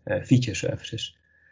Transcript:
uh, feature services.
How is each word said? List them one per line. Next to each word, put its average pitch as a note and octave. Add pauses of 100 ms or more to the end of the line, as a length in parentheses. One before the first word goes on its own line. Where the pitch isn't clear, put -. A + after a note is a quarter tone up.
uh, F#2+
feature B2
services. - (380)